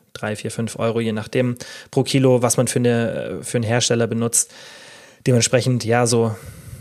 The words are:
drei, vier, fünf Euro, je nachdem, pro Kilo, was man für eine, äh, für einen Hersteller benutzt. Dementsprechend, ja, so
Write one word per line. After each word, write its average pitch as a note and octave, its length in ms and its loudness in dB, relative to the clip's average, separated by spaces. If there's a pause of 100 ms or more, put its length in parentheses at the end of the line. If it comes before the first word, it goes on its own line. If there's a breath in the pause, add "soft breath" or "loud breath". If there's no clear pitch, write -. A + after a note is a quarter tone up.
(140)
drei, G#2+ 220 -6
vier, A2 160 -8
fünf A2+ 260 -6
Euro, A#2 240 0
je A2+ 120 -2
nachdem, B2 420 -4 (340 loud breath)
pro C3+ 140 2
Kilo, B2+ 400 4
was A#2+ 140 2
man B2+ 100 2
für - 100 -2
eine, A2+ 640 0
äh, - 40 -12
für - 140 -4
einen A#2 80 0
Hersteller A#2 400 2
benutzt. A#2 480 -2 (720 loud breath)
Dementsprechend, B2 580 2
ja, A#2+ 220 2
so A#2 300 2 (460 loud breath)